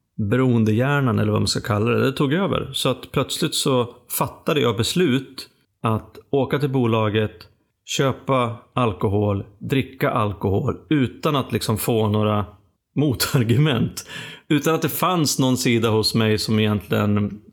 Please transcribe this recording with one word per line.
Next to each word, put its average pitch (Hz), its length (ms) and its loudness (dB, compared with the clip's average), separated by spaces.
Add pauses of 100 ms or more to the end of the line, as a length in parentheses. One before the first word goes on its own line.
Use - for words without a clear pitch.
(300)
beroendehjärnan 123 920 2
eller 107 120 2
vad 107 100 2
man 104 60 0
ska - 140 -2
kalla 110 300 0
det, 110 140 2
det 135 60 2
tog 135 220 -2
över. 165 400 -2
Så - 160 -2
att - 220 -6
plötsligt - 440 -4
så 127 400 0 (220)
fattade - 440 -2
jag 117 160 0
beslut 143 720 -2 (320)
att 110 360 -4 (120)
åka 135 300 0
till 139 100 0
bolaget, 110 760 0 (380)
köpa 127 720 0 (180)
alkohol, 104 720 0 (140)
dricka 135 520 -2
alkohol 104 640 0 (120)
utan 147 460 0
att 131 160 -2
liksom 110 260 -2
få 110 300 0
några 104 380 2 (500)
motargument. 123 1120 0 (380)
Utan 156 280 2
att 156 60 -2
det 165 80 -2
fanns 165 500 0
någon 131 180 2
sida 117 320 2
hos 107 260 2
mig 110 220 2
som 107 220 0
egentligen 104 840 0 (120)